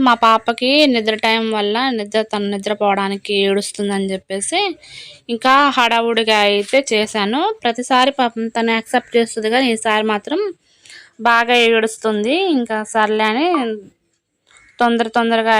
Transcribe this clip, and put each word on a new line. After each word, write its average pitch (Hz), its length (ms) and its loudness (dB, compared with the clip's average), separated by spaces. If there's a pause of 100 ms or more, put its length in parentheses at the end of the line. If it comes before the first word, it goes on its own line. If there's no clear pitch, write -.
మా 254 80 6 (100)
పాపకి 226 460 2 (240)
నిద్ర 220 220 0 (100)
టైం 226 180 0 (140)
వల్ల 208 200 -2 (200)
నిద్ర, 208 240 -4 (100)
తను 202 220 -4
నిద్రపోవడానికి 196 800 -2 (160)
ఏడుస్తుందని 196 640 -4
చెప్పేసి 196 480 -6 (720)
ఇంకా 233 200 2 (240)
హడావుడిగా 233 680 0
అయితే 202 320 0 (140)
చేశాను. 214 480 -2 (220)
ప్రతిసారి 254 540 0
పాపం 226 380 -2
తను 226 220 0
యాక్సెప్ట్ 240 400 -4
చేస్తుంది, 226 360 -2
కానీ 262 200 2
ఈసారి 220 400 0
మాత్రం 254 280 -4 (880)
బాగా 233 280 4 (100)
ఏడుస్తుంది. 220 680 0 (200)
ఇంకా 233 240 -2 (140)
సర్లే 214 400 0
అని 269 140 0 (1300)
తొందర 233 280 2 (100)
తొందరగా 226 420 2